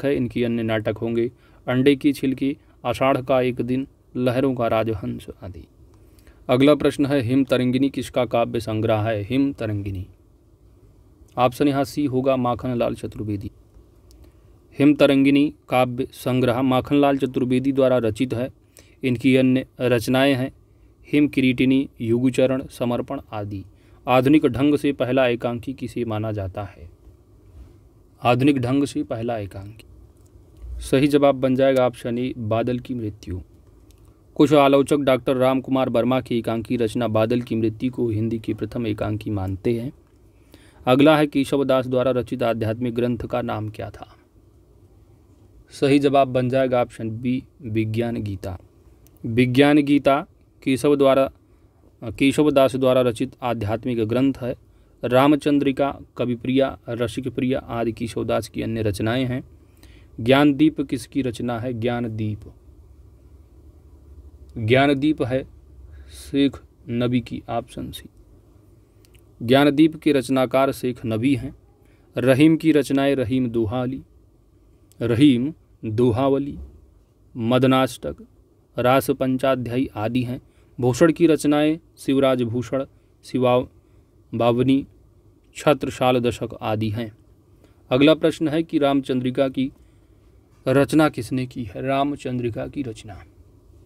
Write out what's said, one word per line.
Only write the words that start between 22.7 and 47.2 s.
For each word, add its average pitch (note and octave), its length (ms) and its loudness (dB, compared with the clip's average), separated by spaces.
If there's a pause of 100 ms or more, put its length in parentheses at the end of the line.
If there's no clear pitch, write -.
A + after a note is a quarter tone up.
आदि। G#2 340 -10 (420)
आधुनिक C3+ 380 6
ढंग C#3 300 2
से C#3+ 180 -2
पहला B2+ 340 0
एकांकी A#2+ 460 -4
किसे A#2+ 320 -8
माना A2 260 -4
जाता G2+ 320 -8
है? - 260 -18 (1300)
आधुनिक B2+ 340 4
ढंग B2+ 260 0
से D3 200 -4
पहला A#2 340 -6
एकांकी। G2+ 480 -14 (920)
सही C#3 280 2
जवाब C#3 280 4
बन C3 200 0
जाएगा C3 320 2
ऑप्शन A#2+ 300 -6
ए, B2+ 200 -6
बादल A#2 420 -2
की B2+ 140 -10
मृत्यु। G#2+ 480 -10 (920)
कुछ D3 180 4
आलोचक C#3 440 4
डॉक्टर C3 380 0
राम C3 260 2
कुमार C3 280 -2
वर्मा B2 320 0
की B2 160 -4
एकांकी A2+ 400 -4
रचना A#2 300 -2
बादल A2 340 0
की A#2 140 -6
मृत्यु A2+ 360 -2
को A#2+ 180 -2
हिंदी A2+ 300 -2
की A2+ 140 -6
प्रथम A2+ 340 -6
एकांकी G#2+ 420 -4
मानते G2 500 -2
हैं। C3 140 -8 (920)
अगला C#3+ 320 6
है D3+ 100 2
केशव C#3 360 0
दास C3 240 0
द्वारा B2+ 240 0
रचित B2 320 -4
आध्यात्मिक A2+ 520 -2
ग्रंथ A#2+ 220 -2
का A#2+ 240 -6
नाम A2 280 -6
क्या G#2+ 200 -12
था? - 260 -20 (1500)
सही C#3+ 300 2
जवाब C#3 280 4
बन B2+ 220 -2
जाएगा B2+ 320 2
ऑप्शन A#2+ 280 -6
बी, B2+ 340 -4 (180)